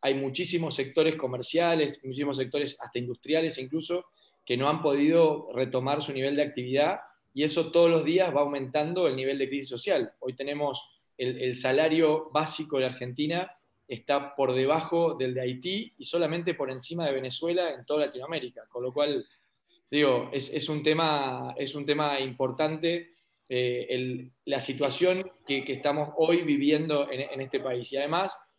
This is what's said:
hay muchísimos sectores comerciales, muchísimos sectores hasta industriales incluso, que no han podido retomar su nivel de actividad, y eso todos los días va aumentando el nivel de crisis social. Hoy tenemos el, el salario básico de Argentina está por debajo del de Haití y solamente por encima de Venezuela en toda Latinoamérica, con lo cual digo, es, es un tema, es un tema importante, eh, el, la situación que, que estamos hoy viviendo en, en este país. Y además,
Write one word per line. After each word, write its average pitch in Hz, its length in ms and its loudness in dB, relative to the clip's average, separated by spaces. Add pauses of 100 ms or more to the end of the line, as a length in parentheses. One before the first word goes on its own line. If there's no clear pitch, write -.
hay 135 100 2
muchísimos 156 640 -2
sectores 156 400 2
comerciales, 151 880 0
muchísimos 131 340 -4
sectores 135 420 -4
hasta 123 200 -8
industriales 151 580 -2
incluso, 156 480 -4 (400)
que 123 100 0
no 135 140 2
han 160 140 0
podido 151 720 4
retomar 131 480 0
su 143 100 -6
nivel 135 220 0
de 147 80 4
actividad, 143 560 0 (340)
y 139 100 0
eso 156 280 0
todos 170 180 8
los 160 160 4
días 170 300 4
va 147 60 4
aumentando 151 680 0
el 131 80 0
nivel 135 240 -2
de 135 100 0
crisis 135 200 -6
social. 131 500 -2
Hoy 127 140 -8
tenemos 143 540 -4 (300)
el, 127 240 -4
el 127 140 -2
salario 156 760 2
básico 156 480 -2
de 131 80 2
Argentina 143 680 -4 (360)
está 143 480 -2
por 127 180 2
debajo 160 640 2
del 127 180 -2
de 127 80 -4
Haití 165 560 -6
y - 60 -16
solamente 170 500 -2
por 139 160 -4
encima 151 380 -6
de 139 60 0
Venezuela 160 580 -2
en 127 120 -10
toda 151 220 0
Latinoamérica, 131 640 -8
con 123 140 -8
lo 127 100 -4
cual 147 320 0 (640)
digo, 135 440 4
es, 135 200 -6
es 147 140 -4
un 151 140 -2
tema, 147 760 0
es 139 180 -6
un 143 100 -8
tema 147 340 2
importante, 156 920 -2 (340)
eh, 123 420 -2
el, 127 420 -4 (140)
la 139 140 -2
situación 143 720 0 (140)
que, 135 180 -2
que 135 100 -4
estamos 147 440 0
hoy 170 240 4
viviendo 147 720 2
en, 131 100 -4
en 139 200 -6
este 135 180 -2
país. 123 340 -4
Y 135 40 -2
además, 165 380 -2 (240)